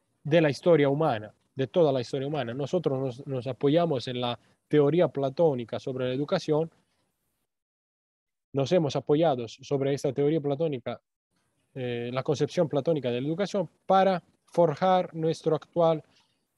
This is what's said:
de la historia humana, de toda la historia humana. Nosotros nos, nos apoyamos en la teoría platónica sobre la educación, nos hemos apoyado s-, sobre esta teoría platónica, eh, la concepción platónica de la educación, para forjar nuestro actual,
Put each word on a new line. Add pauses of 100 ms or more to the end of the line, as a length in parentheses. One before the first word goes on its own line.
(220)
de
la
historia
humana, (200)
de
toda
la
historia
humana.
Nosotros
nos,
nos
apoyamos
en
la (300)
teoría
platónica
sobre
la
educación, (1800)
nos
hemos
apoyado
s-,
sobre
esta
teoría
platónica, (760)
eh,
la
concepción
platónica
de
la
educación, (180)
para (220)
forjar
nuestro
actual, (540)